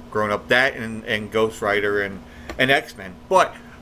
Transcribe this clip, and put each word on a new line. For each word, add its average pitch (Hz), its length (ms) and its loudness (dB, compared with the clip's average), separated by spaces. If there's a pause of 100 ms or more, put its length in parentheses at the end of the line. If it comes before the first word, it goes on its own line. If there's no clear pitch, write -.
growing 107 220 0
up. 104 160 -2
That 127 280 4
and, 113 300 -8
and 107 240 -4
Ghost 110 320 0
Rider 104 400 2
and, 98 200 -6 (360)
and 131 140 4
X-Men. 104 420 -2 (140)
But, 180 220 6 (320)